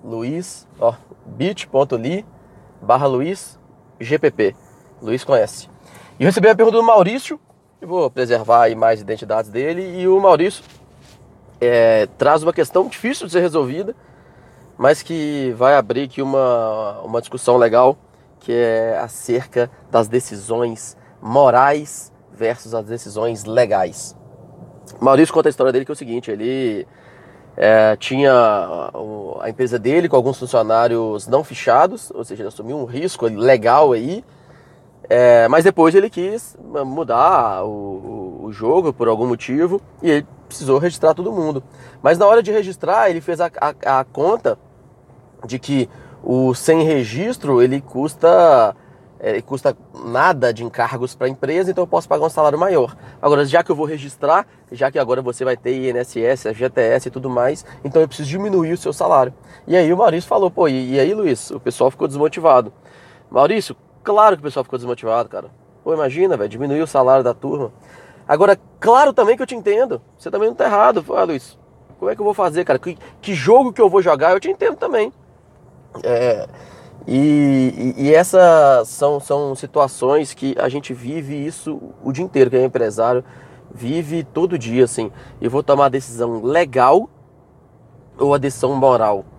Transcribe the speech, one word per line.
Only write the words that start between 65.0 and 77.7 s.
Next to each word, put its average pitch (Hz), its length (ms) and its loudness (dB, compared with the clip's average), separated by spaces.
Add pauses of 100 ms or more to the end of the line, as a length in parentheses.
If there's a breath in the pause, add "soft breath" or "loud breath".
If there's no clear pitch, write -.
cara. 92 200 -14 (340)
Pô, 156 100 -2
imagina, 156 420 0
velho, 104 140 -6
diminuir 139 320 -6
o 160 60 -4
salário 135 360 2
da 120 100 -2
turma. 139 380 -8 (560 loud breath)
Agora, 190 320 4 (200)
claro 262 340 4
também 240 240 2
que - 40 -10
eu 254 60 -6
te 254 80 -12
entendo. 208 460 -2 (160)
Você - 120 -14
também 214 200 -2
não 240 60 -6
tá - 100 0
errado. 214 380 2 (120)
"Ah, 190 80 0
Luiz, 160 340 -6 (400)
como 190 140 -6
é 220 40 -6
que 214 60 -12
eu 208 40 -6
vou 208 80 0
fazer, 180 320 -2
cara? - 120 0
Que, 175 200 -10 (240 loud breath)
que 202 120 -8
jogo 214 380 4
que 220 100 -2
eu 208 80 6
vou 190 120 4
jogar?" 165 320 2
Eu 196 60 0
te 320 100 -6
entendo 392 260 -2
também. 240 360 -4 (920)
É, 117 440 -2 (600 loud breath)
e, 135 920 0